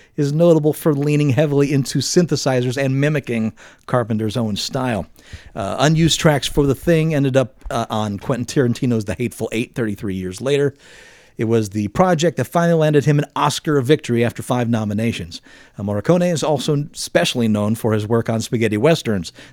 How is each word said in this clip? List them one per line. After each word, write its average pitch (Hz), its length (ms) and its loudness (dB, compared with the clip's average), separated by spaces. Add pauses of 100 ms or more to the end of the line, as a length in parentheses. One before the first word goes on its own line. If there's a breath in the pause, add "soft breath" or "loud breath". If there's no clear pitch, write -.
(160 loud breath)
is 143 160 0
notable 156 400 4
for 156 220 0
leaning 147 340 2
heavily 143 460 2
into 139 240 0
synthesizers 135 840 0
and 135 160 0
mimicking 127 540 -2 (320 loud breath)
Carpenter's 110 500 -2
own 110 220 -2
style. 127 500 -4 (480 loud breath)
Uh, 98 260 -6
unused 160 380 2
tracks 147 280 2
for 143 200 0
The 135 80 2
Thing 160 400 0
ended 139 220 2
up, 131 200 0 (140)
uh, 120 200 -2
on 107 280 -2
Quentin 123 280 -4
Tarantino's 120 580 0
The - 80 -6
Hateful 110 400 -6
Eight 120 220 -4
thirty-three 104 400 -4
years 92 260 -8
later. 139 320 0 (640 loud breath)
It 120 80 -4
was 110 240 0
the 104 200 -2
project 175 500 2
that 123 80 -2
finally 170 340 2
landed 151 240 4
him 143 140 4
an 147 80 0 (100)
Oscar 143 460 0
victory 120 420 2
after 113 180 -4
five 123 280 -2
nominations. 107 720 -4 (360 loud breath)
Uh, 107 40 -8
Morricone 165 500 0
is 151 100 -4
also 147 520 -2
specially 165 520 0
known 104 280 0
for 110 180 -2
his 104 140 -2
work 117 240 0
on 113 100 -2
spaghetti 110 380 0
westerns, 110 560 0 (180 loud breath)